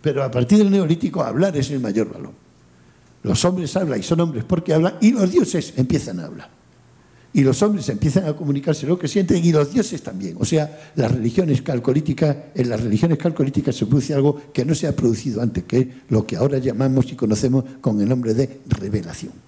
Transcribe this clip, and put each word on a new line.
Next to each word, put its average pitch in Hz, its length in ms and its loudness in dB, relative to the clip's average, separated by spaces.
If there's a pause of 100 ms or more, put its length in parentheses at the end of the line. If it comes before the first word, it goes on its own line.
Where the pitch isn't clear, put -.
Pero 139 220 -2
a 131 80 -4
partir 123 260 4
del 208 140 4
Neolítico 170 520 0
hablar 147 320 0
es 139 140 -2
el 143 100 -4
mayor 107 320 -2
valor. - 200 -14 (880)
Los - 240 0
hombres 175 320 -2
hablan 151 220 0
y 92 40 -6
son 165 180 0
hombres 143 220 -2
porque 175 300 -2
hablan 170 280 2
y 214 100 6
los 196 200 2
dioses 208 460 0
empiezan 127 420 -2
a 80 60 -10
hablar. - 240 -16 (800)
Y - 100 2
los 131 220 4
hombres 208 260 0
empiezan 139 360 0
a 151 100 -2
comunicarse 143 500 -2
lo 175 140 0
que 165 80 -6
sienten 185 360 2
y 170 80 4
los 147 200 2
dioses 202 320 -2
también. 98 360 -10
O 120 60 0
sea, 151 500 -2
las 117 160 0
religiones 127 500 0
calcolíticas, 139 760 0 (180)
en 123 160 -2
las 110 120 -2
religiones 120 360 2
calcolíticas 139 580 -2
se - 100 -2
produce 135 280 0
algo 143 280 2 (100)
que 127 140 -2
no 156 100 2
se - 120 -4
ha 135 80 -2
producido 113 460 0
antes, 110 220 -2
que - 140 0
es 127 100 2 (220)
lo 110 180 2
que - 80 -6
ahora 139 220 0
llamamos 131 540 0
y - 40 -10
conocemos 123 480 2 (180)
con 104 200 0
el 101 80 2
nombre 123 240 0
de 127 340 0
revelación. 101 640 -4 (160)